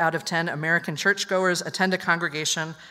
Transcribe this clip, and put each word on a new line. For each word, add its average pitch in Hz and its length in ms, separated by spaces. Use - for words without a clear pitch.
out 165 160
of - 80
ten 170 240
American 160 480
churchgoers 185 680
attend 185 320
a - 40
congregation 160 760